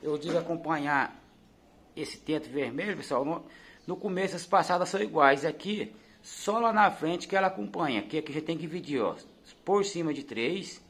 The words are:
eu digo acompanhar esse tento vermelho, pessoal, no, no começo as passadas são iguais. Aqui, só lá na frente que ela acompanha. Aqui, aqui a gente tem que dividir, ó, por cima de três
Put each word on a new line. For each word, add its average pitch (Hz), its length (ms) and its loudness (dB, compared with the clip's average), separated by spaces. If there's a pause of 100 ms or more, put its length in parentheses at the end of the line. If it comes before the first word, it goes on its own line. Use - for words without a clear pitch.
eu 151 160 -2
digo 165 180 -2
acompanhar 151 800 -2 (760)
esse - 240 -8
tento 151 320 -2
vermelho, 143 440 -2
pessoal, 135 300 0
no, 160 180 -2 (440)
no 180 100 -4
começo 190 380 -2
as 170 100 -8
passadas 180 440 4
são 196 120 0
iguais. 143 420 6
Aqui, 190 520 -4 (260)
só - 380 -2
lá 233 120 4
na 208 200 6
frente 170 360 -2
que 190 80 -2
ela 190 120 4
acompanha. 143 540 -2
Aqui, 156 180 -2
aqui 147 120 -8
a 135 40 -6
gente 156 100 -4
tem 165 120 -2
que 156 40 -6
dividir, 156 400 -4
ó, 85 140 0 (500)
por 196 180 4
cima 165 300 -2
de 143 100 -6
três 139 560 -4 (100)